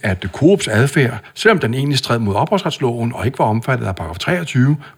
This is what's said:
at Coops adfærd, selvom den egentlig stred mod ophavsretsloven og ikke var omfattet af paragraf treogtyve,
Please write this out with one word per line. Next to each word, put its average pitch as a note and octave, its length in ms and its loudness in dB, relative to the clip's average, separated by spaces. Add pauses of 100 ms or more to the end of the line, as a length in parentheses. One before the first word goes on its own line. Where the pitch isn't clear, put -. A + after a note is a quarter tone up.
at F#2+ 300 -2
Coops F3+ 340 4
adfærd, A#2+ 500 2 (160)
selvom G#3 260 4
den A#2 140 -2
egentlig C#3 240 0
stred A#2+ 220 0
mod G2+ 160 0
ophavsretsloven A#2+ 760 -2
og - 120 -4
ikke - 140 -2
var D3 60 2
omfattet A#2 400 0
af F#2 100 -4
paragraf E2 220 -8
treogtyve, D3+ 600 0 (200)